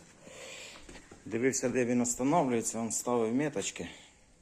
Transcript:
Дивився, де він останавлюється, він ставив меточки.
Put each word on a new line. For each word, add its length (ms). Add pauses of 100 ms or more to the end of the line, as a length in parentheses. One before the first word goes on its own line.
(1200)
Дивився, 440
де 160
він 160
останавлюється, 840
він 100
ставив 420
меточки. 540 (540)